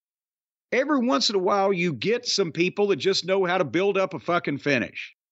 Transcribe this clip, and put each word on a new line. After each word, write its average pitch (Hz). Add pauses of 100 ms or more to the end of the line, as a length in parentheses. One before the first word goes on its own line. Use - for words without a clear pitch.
(720)
every 277
once 254
in 208
a 190
while 196
you 175
get 185
some 180
people 180
that 196
just 185
know 190
how 180
to 185
build 185
up 190
a 147
fucking 165
finish. - (160)